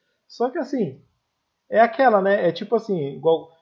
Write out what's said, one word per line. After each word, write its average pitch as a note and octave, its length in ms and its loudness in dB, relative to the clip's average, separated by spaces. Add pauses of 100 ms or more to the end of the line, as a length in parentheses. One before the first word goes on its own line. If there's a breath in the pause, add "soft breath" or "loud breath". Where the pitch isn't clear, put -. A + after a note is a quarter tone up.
(280)
Só A#3+ 200 -4
que C4+ 100 -8
assim, A#3 420 -6 (680)
é G#3 120 2
aquela, A3+ 420 4
né? G3 240 2
É E3 60 2
tipo G#3+ 240 -4
assim, E3 400 -4
igual, D#3 340 0 (120)